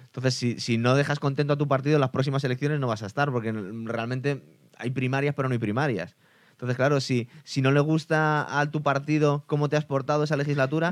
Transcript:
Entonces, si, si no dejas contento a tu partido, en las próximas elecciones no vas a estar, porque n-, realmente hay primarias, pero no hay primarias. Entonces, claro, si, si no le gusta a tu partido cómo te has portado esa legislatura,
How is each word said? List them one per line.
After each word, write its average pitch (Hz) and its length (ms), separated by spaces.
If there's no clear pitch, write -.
Entonces, 127 280
si, 120 260
si 117 180
no 123 180
dejas 143 240
contento 143 340
a - 20
tu 143 120
partido, 139 260
en 151 60
las 131 100
próximas 135 340
elecciones 143 360
no 131 80
vas 110 160
a - 20
estar, 143 240
porque 113 200
n-, 110 400
realmente 127 520
hay 120 140
primarias, 135 440
pero 135 140
no 131 60
hay 117 40
primarias. 110 580
Entonces, 123 240
claro, 135 240
si, 120 280
si - 160
no 131 100
le 143 100
gusta 151 800
a 147 100
tu 151 120
partido 147 640
cómo 147 220
te 147 80
has 151 80
portado 147 400
esa 147 140
legislatura, 147 540